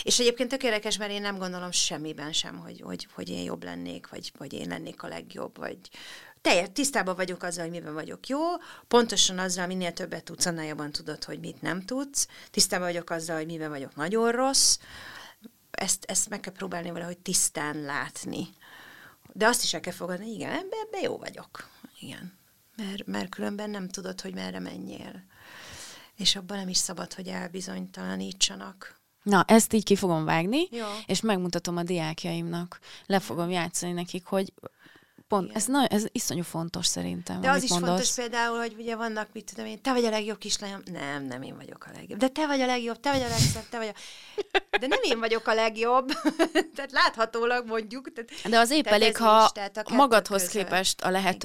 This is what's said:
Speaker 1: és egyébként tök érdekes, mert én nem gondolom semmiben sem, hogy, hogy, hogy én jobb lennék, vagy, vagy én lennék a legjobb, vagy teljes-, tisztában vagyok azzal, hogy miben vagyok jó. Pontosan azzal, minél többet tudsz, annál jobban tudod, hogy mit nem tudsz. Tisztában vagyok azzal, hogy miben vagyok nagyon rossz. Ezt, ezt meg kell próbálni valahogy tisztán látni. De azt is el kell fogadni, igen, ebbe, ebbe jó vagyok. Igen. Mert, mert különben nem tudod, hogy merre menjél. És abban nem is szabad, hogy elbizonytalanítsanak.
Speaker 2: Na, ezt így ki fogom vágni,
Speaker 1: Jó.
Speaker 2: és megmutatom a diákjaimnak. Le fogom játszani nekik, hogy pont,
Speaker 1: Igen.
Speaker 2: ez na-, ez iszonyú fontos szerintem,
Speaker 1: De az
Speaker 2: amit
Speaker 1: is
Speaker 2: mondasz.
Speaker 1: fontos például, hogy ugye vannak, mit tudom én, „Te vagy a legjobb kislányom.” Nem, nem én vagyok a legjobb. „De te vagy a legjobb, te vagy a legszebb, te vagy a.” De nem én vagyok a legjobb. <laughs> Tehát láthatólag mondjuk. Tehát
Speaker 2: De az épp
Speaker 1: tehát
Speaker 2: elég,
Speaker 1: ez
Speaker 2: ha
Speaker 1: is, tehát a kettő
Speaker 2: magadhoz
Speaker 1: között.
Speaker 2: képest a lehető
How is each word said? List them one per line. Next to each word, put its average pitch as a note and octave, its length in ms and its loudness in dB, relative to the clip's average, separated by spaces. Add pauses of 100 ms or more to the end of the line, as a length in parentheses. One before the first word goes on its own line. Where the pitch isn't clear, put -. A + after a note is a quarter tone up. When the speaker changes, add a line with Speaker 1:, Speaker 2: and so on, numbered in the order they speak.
Speaker 1:
és - 160 4
egyébként A#3+ 300 4
tök C4+ 140 -2
érdekes, G#3+ 340 0
mert G3+ 140 -6
én G3+ 100 -4
nem G3+ 160 -4
gondolom F3+ 340 -6
semmiben D#3 600 -2
sem, - 240 -2
hogy, F3 240 -14
hogy, - 320 -8
hogy - 160 -10
én F2+ 140 -6
jobb F2 200 -6
lennék, F2 460 -10
vagy, - 280 -12
vagy - 160 -14
én - 140 -8
lennék E3+ 360 -10
a E3+ 40 -12
legjobb, E3+ 500 -12
vagy - 200 -8 (640)
teljes-, F#3+ 300 4
tisztában F#3+ 440 0
vagyok F3+ 280 -4
azzal, F3 200 -6
hogy E3 100 -6
miben E3 200 -10
vagyok D#3 340 -10
jó. C4+ 120 -2 (480)
Pontosan A3 520 4
azzal, F#3 280 -2
minél F3+ 260 -2
többet E3+ 300 -8
tudsz, - 220 -2
annál E3 200 -2
jobban D3 260 -6
tudod, D#3 320 -8
hogy D#3+ 160 -8
mit E3+ 220 -12
nem E3+ 240 -4
tudsz. C#4 420 -2 (240)
Tisztában F#3 360 2
vagyok F3 220 -4
azzal, E3 260 -4
hogy D#3 100 -4
miben D#3+ 240 -6
vagyok C#3 260 -10
nagyon A3 360 2
rossz. C4 460 4 (920)
Ezt, - 340 -2
ezt - 240 -2
meg G3+ 100 -6
kell F#3+ 140 -10
próbálni F3+ 380 -6
valahogy E3+ 260 -8
tisztán D#3 640 0
látni. C#3+ 640 -6 (840)
De G#3 140 2
azt A#3 160 4
is - 100 0
el E3 60 -4
kell F3+ 140 -6
fogadni, F#3 400 -8
igen, - 180 -6
ebbe, F#4+ 240 -4 (100)
ebbe A4 160 -8
jó - 160 -2
vagyok. - 520 -14 (300)
Igen. F3+ 340 -14 (420)
Mert, G3+ 300 -8
mert G3 240 -4
különben G#3 400 -6
nem G3+ 200 -6
tudod, F#3 320 -8
hogy F#3+ 120 -10
merre F#3 260 -8
menjél. F#3+ 640 -12 (920)
És F#3 200 2
abban G3 220 -8
nem F#3+ 100 -6
is F#3 100 -2
szabad, F3 360 -4
hogy F#3 140 -12
elbizonytalanítsanak. F#3 1700 -6 (240)
Speaker 2:
Na, G3+ 240 6
ezt A3 260 8
így A3 100 4
ki G3+ 120 6
fogom E3+ 300 2
vágni, F3+ 460 2
Speaker 1:
Jó. A#3 140 -6 (200)
Speaker 2:
és G3 160 0
megmutatom F3+ 560 0
a F3 60 0
diákjaimnak. E3+ 960 -4 (260)
Le G3 140 4
fogom E3+ 300 -2
játszani F3 420 -2
nekik, F3+ 340 -6
hogy F#3+ 280 0 (720)
pont, G3 160 2
Speaker 1:
Igen. G#3 120 -8
Speaker 2:
ez G#3+ 100 0
na-, C4+ 220 4
ez G#3 240 2
iszonyú F3 320 -2
fontos E3+ 420 -4
szerintem, F3 560 -2
Speaker 1:
De B3 60 2
az C4+ 40 6
Speaker 2:
amit C#4 120 4
Speaker 1:
is B3+ 60 -2
Speaker 2:
mondasz. F3 200 2
Speaker 1:
fontos F3+ 240 2
például, A#3 440 -2
hogy A#3 220 -4
ugye A3+ 160 -4
vannak, A3 380 -4
mit G#3+ 200 -12
tudom A3 120 -8
én, A3 160 -10
„Te C4+ 100 0
vagy B3 140 4
a A3+ 40 4
legjobb G#3+ 280 0
kislányom.” G3 480 -4
Nem, C#3+ 380 -6
nem C3 180 -6
én - 140 -10
vagyok - 300 -16
a - 80 -16
legjobb. - 260 -12
„De C4 100 6
te D4+ 180 0
vagy C#4 140 2
a B3+ 40 4
legjobb, A#3+ 340 -2
te C#4+ 120 0
vagy C4+ 100 2
a B3 60 -2
legszebb, A3+ 420 2
te A#3+ 80 -8
vagy A3+ 100 -2
a.” G3+ 60 -8 (840)
De B3+ 80 0
nem G4+ 140 4
én C4+ 180 2
vagyok A3+ 280 0
a A#3 60 4
legjobb. A3+ 540 4 (340)
<laughs> - 340 2
Tehát - 160 -8
láthatólag A#3+ 760 2
mondjuk. A3+ 460 -6
Tehát A#3 180 -12 (180)
Speaker 2:
De A3+ 100 8
az A#3 120 8
épp D4 120 6
Speaker 1:
tehát G#3+ 180 6
Speaker 2:
elég, A3 120 8
Speaker 1:
ez - 60 -4
Speaker 2:
ha A3 240 10
Speaker 1:
is, G#3+ 80 10
tehát G3+ 260 -8
a G#3+ 60 -4
kettő G#3+ 120 -2
Speaker 2:
magadhoz G#3+ 460 8
Speaker 1:
között. F#3 220 0
Speaker 2:
képest F#3 380 2
a - 80 4
lehető F#3 360 4